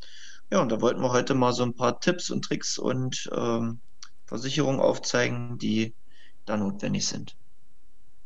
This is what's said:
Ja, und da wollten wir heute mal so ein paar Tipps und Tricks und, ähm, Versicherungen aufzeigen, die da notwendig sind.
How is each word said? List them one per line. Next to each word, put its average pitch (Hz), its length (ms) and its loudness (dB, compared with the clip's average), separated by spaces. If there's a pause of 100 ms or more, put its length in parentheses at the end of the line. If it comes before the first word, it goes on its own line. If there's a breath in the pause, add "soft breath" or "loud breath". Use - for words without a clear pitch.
(520 loud breath)
Ja, 185 100 6
und 120 80 2
da 107 100 0
wollten 117 220 4
wir 123 100 4
heute 123 220 4
mal 123 180 6
so 117 120 2
ein 120 120 0
paar 120 240 2
Tipps - 300 2
und - 140 -2
Tricks - 340 -2
und, 127 560 0
ähm, 117 460 0 (460)
Versicherungen 135 540 0
aufzeigen, 123 760 2
die 110 360 0 (520 soft breath)
da 107 100 0
notwendig 98 520 0
sind. - 280 -4 (880)